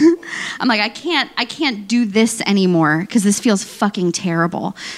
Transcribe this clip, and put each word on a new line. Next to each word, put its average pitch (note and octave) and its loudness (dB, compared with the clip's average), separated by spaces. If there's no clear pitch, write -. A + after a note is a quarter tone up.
<laughs> - -10
I'm - -2
like, G#3+ 2
"I G#3+ 0
can't, C#4+ -4
I A#3+ -2
can't A#3 -4
do A#3 2
this A3 0
anymore F3 2
'cause A3+ 2
this G3+ 2
feels G#3 2
fucking G3 -2
terrible." E3+ -2